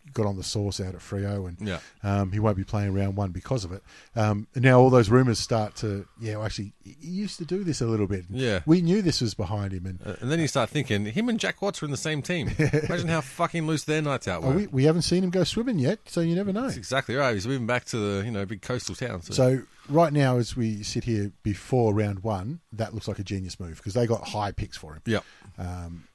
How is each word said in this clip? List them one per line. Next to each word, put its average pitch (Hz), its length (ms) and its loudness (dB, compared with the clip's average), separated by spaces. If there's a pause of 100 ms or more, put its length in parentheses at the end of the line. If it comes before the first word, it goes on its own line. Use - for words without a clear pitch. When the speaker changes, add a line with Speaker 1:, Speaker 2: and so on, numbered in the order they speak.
(120)
Speaker 1:
got 110 140 2
on 101 100 0
the 92 80 -6
sauce 101 360 -2
out 92 140 -6
at 87 60 -14
Freo, 98 480 -4
and 85 80 -10 (100)
Speaker 2:
Yeah. 90 120 -4 (240)
Speaker 1:
um, 101 300 2
he 104 60 0
won't 107 200 2
be 95 60 0
playing 101 280 -2
round 98 240 0
one 98 140 -2
because 101 340 -4
of 85 80 -8
it. 98 100 -12 (320)
Um, 107 400 0
and 123 100 0
now 127 160 10
all 131 100 10
those 120 180 8
rumours 123 300 6
start 107 380 -2
to, 101 300 -4 (140)
yeah, 107 160 -6
well, 107 80 -6
actually, 104 300 -6 (100)
he, 101 160 -18
he 156 80 -14
used 185 300 -6
to 165 80 -10
do 185 180 -4
this 156 160 -2
a 120 60 0
little 107 200 2
bit. 90 220 -4
Speaker 2:
Yeah. 110 380 -2
Speaker 1:
We 170 160 6
knew 180 180 4
this 160 220 0
was 110 100 -2
behind 101 400 -4
him. 90 140 -6
And 90 180 -8
Speaker 2:
Uh, 98 160 -8
and 120 100 -4
then 165 100 0
you 151 80 2
start 120 200 0
thinking, 110 380 0
him 208 240 -2
and 226 100 0
Jack 190 220 -4
Watts 202 180 -2
were 156 60 -6
in 143 60 -4
the 127 40 -4
same 156 240 -2
team. 170 280 -2
Speaker 1:
<laughs> - 100 -4
Speaker 2:
Imagine 156 500 2
how 160 140 0
fucking 165 440 -2
loose 156 180 -2
their 151 180 0
nights 139 260 -2
out 87 140 -2
Speaker 1:
Oh, 127 80 0
Speaker 2:
were. 147 60 4
Speaker 1:
we, 202 100 0
we 135 180 2
haven't 160 180 6
seen 180 220 2
him 180 60 0
go 180 140 4
swimming 233 340 0
yet, 147 260 2
so - 160 -4
you 170 140 2
never 196 180 0
know. 226 120 -2
Speaker 2:
That's 240 120 -4
exactly 123 380 -4
right. 135 180 2
He's 101 140 -2
moving 127 200 -2
back 123 200 0
to - 100 -6
the, 101 300 0
you 123 40 -6
know, 101 140 -4
big 95 160 -10
coastal 123 340 -6
town. 104 280 -6
So. - 100 -14
Speaker 1:
So 131 300 4 (260)
right 151 240 6
now, 135 240 4
as 120 180 0
we 110 280 -2
sit 110 220 -4
here 104 280 0 (100)
before 110 520 2
round 101 280 0
one, 110 380 -4 (140)
that 107 180 -6
looks 107 160 -8
like 98 100 -4
a 101 60 -6
genius 95 340 -6
move 82 240 -12
'cause 101 120 -8
they 120 120 2
got 113 220 -2
high 104 240 -2
picks - 240 -8
for 78 180 -14
him. 76 120 -18
Speaker 2:
Yep. 107 180 0 (340)
Speaker 1:
Um, 87 460 -10 (100)